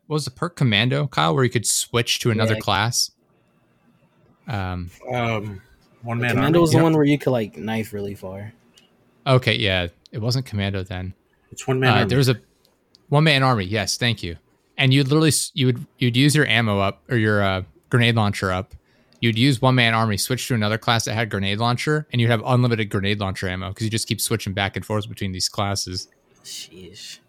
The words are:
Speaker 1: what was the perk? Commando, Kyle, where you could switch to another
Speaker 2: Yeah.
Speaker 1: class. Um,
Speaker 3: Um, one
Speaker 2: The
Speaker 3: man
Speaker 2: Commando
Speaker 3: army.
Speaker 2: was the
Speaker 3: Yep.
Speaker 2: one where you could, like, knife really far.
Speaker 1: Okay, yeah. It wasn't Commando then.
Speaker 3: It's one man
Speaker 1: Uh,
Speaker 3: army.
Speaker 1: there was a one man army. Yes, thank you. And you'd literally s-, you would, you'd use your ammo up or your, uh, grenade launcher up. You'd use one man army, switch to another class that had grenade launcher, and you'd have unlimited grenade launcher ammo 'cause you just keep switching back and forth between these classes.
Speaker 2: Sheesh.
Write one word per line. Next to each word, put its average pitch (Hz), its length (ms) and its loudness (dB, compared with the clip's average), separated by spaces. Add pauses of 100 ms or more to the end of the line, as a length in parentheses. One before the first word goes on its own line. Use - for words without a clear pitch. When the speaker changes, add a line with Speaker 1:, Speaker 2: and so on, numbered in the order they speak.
Speaker 1:
what 156 80 -4
was 151 120 -2
the - 40 -10
perk? - 260 -8
Commando, 127 500 2
Kyle, 160 280 0
where 135 100 2
you 120 60 2
could 113 160 -2
switch - 540 -2
to 123 100 0
another 110 240 0
Speaker 2:
Yeah. 107 60 -2
Speaker 1:
class. 107 500 0 (1400)
Um, 92 440 -4 (200)
Speaker 3:
Um, 110 520 -4 (400)
one 117 160 -6
Speaker 2:
The 120 40 -2
Speaker 3:
man 120 120 0
Speaker 2:
Commando 143 240 4
Speaker 3:
army. - 20 6
Speaker 2:
was 165 120 4
the 160 60 6
Speaker 3:
Yep. 165 60 6
Speaker 2:
one 160 100 4
where 151 100 4
you 143 140 4
could, 139 120 0
like, 113 260 -2
knife 107 360 -6
really 101 220 -8
far. 98 380 -12 (720)
Speaker 1:
Okay, 127 300 4
yeah. 92 320 0 (240)
It 151 60 -10
wasn't 123 280 -2
Commando 98 360 -4
then. 92 320 -10 (380)
Speaker 3:
It's - 140 -16
one 131 140 0
man 131 120 4
Speaker 1:
Uh, 104 60 4
Speaker 3:
army. 95 100 2
Speaker 1:
there 123 100 2
was 131 100 4
a 127 120 0 (680)
one 147 160 2
man 139 180 4
army. 120 220 2
Yes, 107 320 -2
thank 117 260 -2
you. 85 140 -8 (400)
And 135 180 4
you'd 139 140 4
literally 156 200 4
s-, - 260 0
you 131 120 2
would, 123 200 0 (120)
you'd 120 180 2
use 139 180 4
your 147 120 2
ammo 110 320 2
up 98 320 -2
or 127 60 0
your, 107 260 2
uh, 95 200 0 (280)
grenade 117 260 4
launcher 101 340 2
up. 92 240 -4 (460)
You'd 113 180 0
use 127 220 2
one 127 140 4
man 117 180 4
army, 113 240 2
switch - 320 -4
to 131 60 0
another 107 240 0
class 117 260 0
that 120 100 -4
had 110 140 -2
grenade 101 300 -2
launcher, 123 520 -2
and 123 100 0
you'd 117 100 2
have 110 160 2
unlimited 120 420 2
grenade 101 320 -2
launcher 95 280 -4
ammo 92 240 -6
'cause - 100 -10
you 107 80 -4
just 110 180 -4
keep 104 120 -2
switching 101 340 -4
back 98 220 -2
and 90 100 -8
forth 107 220 -4
between 101 240 -8
these 92 160 -6
classes. 98 600 -6 (340)
Speaker 2:
Sheesh. - 760 -18 (100)